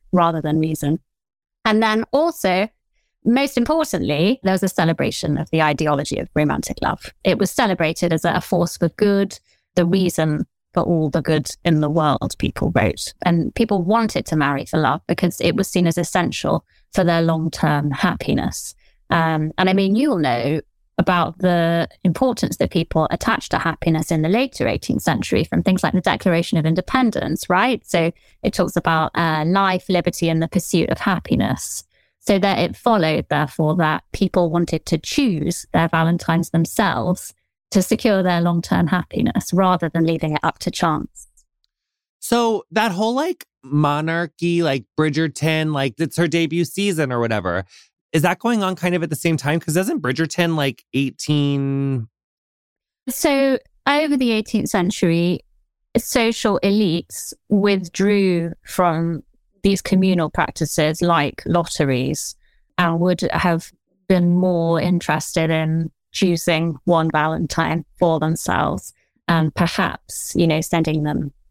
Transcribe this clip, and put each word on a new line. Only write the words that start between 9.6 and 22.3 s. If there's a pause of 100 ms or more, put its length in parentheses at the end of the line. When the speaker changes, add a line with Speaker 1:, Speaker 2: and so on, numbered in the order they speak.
Speaker 1:
the
reason (280)
for
all
the
good (160)
in
the
world,
people
wrote. (120)
And
people
wanted
to
marry
for
love
because
it
was
seen
as
essential (280)
for
their
long-term
happiness. (360)
Um,
and
I
mean,
you'll
know (380)
about
the (160)
importance